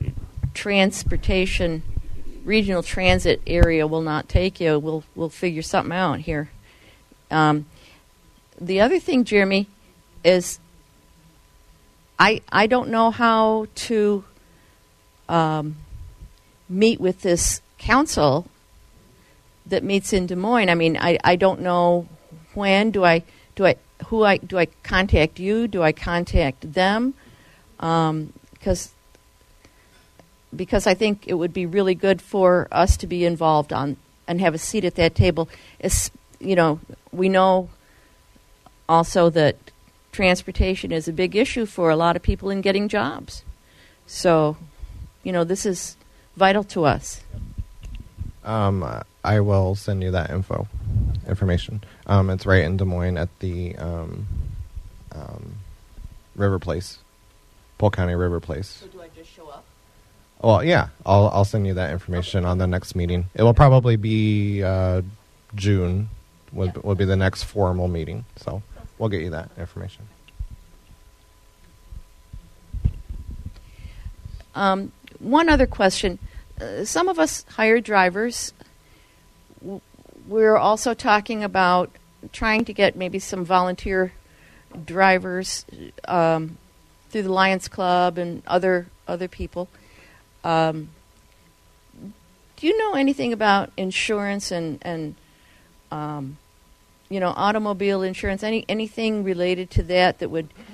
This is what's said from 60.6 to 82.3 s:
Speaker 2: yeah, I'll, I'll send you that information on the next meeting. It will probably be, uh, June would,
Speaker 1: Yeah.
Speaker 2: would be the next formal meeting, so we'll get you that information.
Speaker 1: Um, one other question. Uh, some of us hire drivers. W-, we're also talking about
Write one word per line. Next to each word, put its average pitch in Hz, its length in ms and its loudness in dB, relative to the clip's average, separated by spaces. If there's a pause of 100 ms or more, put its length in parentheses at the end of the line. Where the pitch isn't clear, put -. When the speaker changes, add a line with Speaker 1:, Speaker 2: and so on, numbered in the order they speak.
Speaker 2:
yeah, 139 260 2 (140)
I'll, 101 260 6
I'll 98 160 2
send 101 200 -2
you 95 80 -2
that 90 180 -2
information 90 540 -4
on 90 140 0
the 92 80 2
next 90 280 -4
meeting. 87 380 -2
It - 80 -2
will 113 140 6
probably 131 400 6
be, 107 640 0
uh, 92 400 0 (540)
June 98 540 0 (420)
would, 92 240 -4
Speaker 1:
Yeah. - 80 -14
Speaker 2:
would 98 160 -2
be 98 60 0
the 95 100 2
next 95 300 0
formal 90 420 -2
meeting, 87 380 -6 (100)
so - 260 -10 (380)
we'll 113 100 -2
get 92 140 -4
you 87 80 -6
that 80 260 -10
information. 95 500 -14 (4000)
Speaker 1:
Um, 196 380 0 (280)
one 311 300 2
other 277 160 4
question. 190 540 0 (420)
Uh, 107 240 -10
some 339 220 -2
of 349 120 -2
us - 300 -2
hire 220 300 2
drivers. 208 720 0 (1080)
W-, 190 200 -14 (460)
we're 220 300 6
also 214 360 2
talking 214 500 0
about 180 460 2 (420)